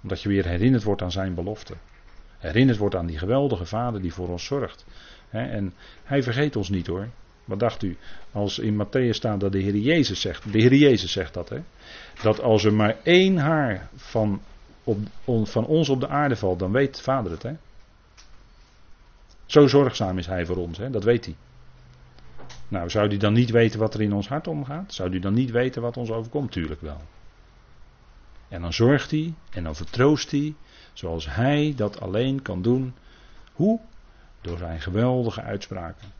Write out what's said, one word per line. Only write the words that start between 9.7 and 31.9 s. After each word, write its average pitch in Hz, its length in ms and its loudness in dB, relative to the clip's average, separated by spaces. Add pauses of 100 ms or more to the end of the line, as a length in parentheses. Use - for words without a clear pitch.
Jezus 123 460 2
zegt, 101 300 -8
de 110 80 4
Heer 123 140 8
Jezus 131 380 6
zegt 87 220 -4
dat, 87 160 -8
hè, 120 100 -8 (640)
dat 107 200 2
als 110 220 6
er 107 100 6
maar 107 300 4
één 185 340 6
haar 139 580 0
van, 107 460 -2 (420)
op, 107 140 0 (280)
on-, 110 220 2
van 113 180 0
ons 156 240 4
op 131 100 2
de 135 80 -2
aarde 143 280 0
valt, 92 240 0
dan 95 120 -2
weet 135 300 0
Vader 127 300 -2
het, 82 120 -10
hè. 131 100 -8 (1900)
Zo 147 220 8
zorgzaam 117 500 2
is 85 80 -4
hij 90 200 -2
voor 90 120 -4
ons, 85 200 -6
hè, 120 120 -8
dat 107 140 -4
weet 113 220 4
hij. 104 100 -10 (1300)
Nou, 87 220 -6
zou 104 180 2
hij 101 100 0
dan 104 160 4
niet 120 160 6
weten 110 300 4
wat 110 140 0
er 104 80 -4
in 101 120 2
ons 101 140 -2
hart 151 200 -6
omgaat? 151 460 -8
Zou 90 160 -4
hij 92 100 -2
dan 98 140 -2
niet 123 180 2
weten 123 300 0
wat 120 160 -6
ons 120 120 -6
overkomt? 113 420 -6
Tuurlijk 76 300 -6
wel. 76 200 -12 (1500)
En 87 140 -12
dan 85 120 -6
zorgt 127 380 2
hij 156 220 -4 (160)
en 90 140 -8
dan 78 120 -6
vertroost 127 560 0
hij, 147 240 -2 (380)
zoals 82 360 -8
hij 143 460 0
dat 104 260 -4